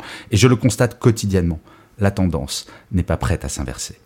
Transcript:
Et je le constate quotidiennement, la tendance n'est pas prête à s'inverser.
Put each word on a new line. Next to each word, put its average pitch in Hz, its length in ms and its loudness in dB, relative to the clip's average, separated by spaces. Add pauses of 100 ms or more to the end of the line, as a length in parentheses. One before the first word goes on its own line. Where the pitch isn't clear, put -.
(300)
Et 110 80 2
je 123 100 6
le 127 80 6
constate 117 440 0
quotidiennement, 95 600 2 (380)
la 98 140 2
tendance 82 560 -4 (240)
n'est 90 100 0
pas 80 160 -2
prête 87 260 -2
à 69 60 -6
s'inverser. - 560 -8